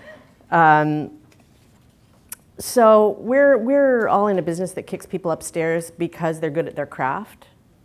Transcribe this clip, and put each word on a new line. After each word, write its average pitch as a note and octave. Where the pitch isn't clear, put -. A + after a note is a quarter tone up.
Um, D3+
so A3
we're, C4+
we're B3+
all G3+
in F#3+
a -
business E3+
that -
kicks -
people E3+
upstairs E3
because E3
they're D#3+
good D#3+
at -
their D3
craft, D3